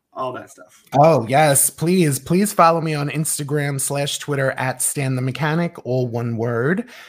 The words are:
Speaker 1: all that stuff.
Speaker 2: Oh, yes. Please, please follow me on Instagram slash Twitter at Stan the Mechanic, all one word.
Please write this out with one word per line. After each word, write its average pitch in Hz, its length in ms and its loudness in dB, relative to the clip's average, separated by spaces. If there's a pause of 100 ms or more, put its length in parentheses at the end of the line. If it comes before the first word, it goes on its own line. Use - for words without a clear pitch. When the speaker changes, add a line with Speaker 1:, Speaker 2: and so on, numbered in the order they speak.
(140)
Speaker 1:
all - 200 -6
that - 160 -14
stuff. - 340 -20 (160)
Speaker 2:
Oh, 143 280 4
yes. 139 420 2
Please, 160 480 0
please 190 360 0
follow 165 280 4
me 156 140 -2
on 147 140 -4
Instagram 143 720 -4
slash 143 380 -4
Twitter 135 340 -2
at 127 300 -4
Stan 131 340 -2
the 127 60 -4
Mechanic, 156 640 -2
all 127 220 0
one 117 300 -4
word. 120 520 0 (200)